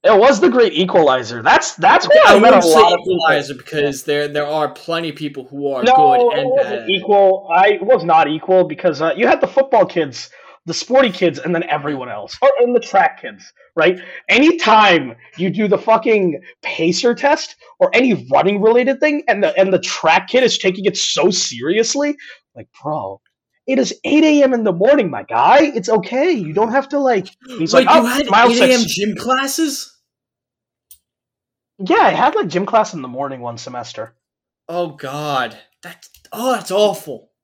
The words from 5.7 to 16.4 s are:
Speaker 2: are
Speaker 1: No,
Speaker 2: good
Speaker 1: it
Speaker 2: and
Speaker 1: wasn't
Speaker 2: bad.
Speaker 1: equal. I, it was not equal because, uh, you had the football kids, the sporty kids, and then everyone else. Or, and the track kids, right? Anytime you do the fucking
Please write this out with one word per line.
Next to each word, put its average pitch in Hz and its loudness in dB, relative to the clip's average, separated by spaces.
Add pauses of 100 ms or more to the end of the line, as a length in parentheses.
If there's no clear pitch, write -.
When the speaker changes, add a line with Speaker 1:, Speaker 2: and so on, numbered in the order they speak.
Speaker 2:
are 135 -4
Speaker 1:
No, 240 2
Speaker 2:
good 494 2
Speaker 1:
it - -2
Speaker 2:
and 508 -4
Speaker 1:
wasn't 523 -2
Speaker 2:
bad. 311 -8
Speaker 1:
equal. 196 0
I, 190 4
it 175 -4
was 202 2
not 160 2
equal 180 0
because, 151 -4
uh, 160 0
you 214 0
had - 0
the 269 -2
football 262 2
kids, 143 -6 (360)
the 165 -8
sporty 254 0
kids, 165 -2
and 170 -4
then 165 -2
everyone 143 -6
else. 104 -14
Or, 277 4 (100)
and 240 2
the 220 2
track 180 0
kids, - -18 (220)
right? 175 0 (300)
Anytime 214 2 (200)
you 180 -2
do 208 -2
the 190 0
fucking 214 0 (200)